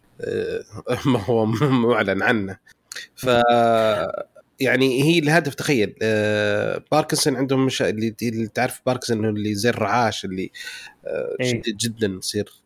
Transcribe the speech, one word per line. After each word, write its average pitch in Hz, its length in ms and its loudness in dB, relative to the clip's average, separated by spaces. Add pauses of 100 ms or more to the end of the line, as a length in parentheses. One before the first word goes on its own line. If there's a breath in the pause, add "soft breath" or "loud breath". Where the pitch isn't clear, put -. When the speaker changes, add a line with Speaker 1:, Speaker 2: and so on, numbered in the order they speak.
(200)
Speaker 1:
آه، 98 420 -4 (240)
<laughs> 123 200 -4
ما 123 180 2
هو 113 220 2
معلن 113 760 2
عنه. 104 340 0 (600 loud breath)
ف-، 117 1080 2 (360)
يعني 131 420 4
هي 170 160 4
الهدف، 151 360 2
تخيل، 107 480 0
آه، 107 800 0 (100)
باركنسون 151 440 0
عندهم 135 320 2
مشا-، - 140 -2
اللي، 107 400 0
اللي 113 240 -2
تعرف 120 400 -4
باركنسون 123 320 -2
إنه 110 100 0
اللي 104 260 -2
زي 107 160 0
الرعاش 110 540 0
اللي، 92 260 -6 (560 loud breath)
آه، - 340 -6
Speaker 2:
إيه. 127 100 0
Speaker 1:
شديد 113 260 -4
جدًا، 113 300 -4
يصير 98 460 -6 (140)